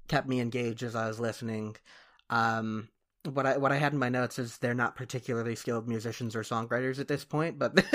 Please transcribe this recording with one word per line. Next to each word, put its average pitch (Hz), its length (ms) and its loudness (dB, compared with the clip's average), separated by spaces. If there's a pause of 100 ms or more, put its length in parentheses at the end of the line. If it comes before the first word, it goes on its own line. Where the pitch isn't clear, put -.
kept 135 220 2
me 127 120 2
engaged 117 440 -2
as 117 100 -6
I 113 140 0
was 110 100 -6
listening. 110 580 -4 (540)
Um, 113 580 2 (440)
what 135 140 2
I, 135 100 4
what 139 160 4
I 139 40 4
had 147 160 2
in 147 60 2
my 127 100 2
notes 123 300 0
is 117 200 -6
they're 120 160 0
not 123 200 2
particularly 117 640 -4
skilled 117 320 -4
musicians 113 480 -4
or 110 60 -2
songwriters 120 580 -2
at 135 80 -6
this 147 160 -2
point, 156 340 -2
but, 131 160 0 (200)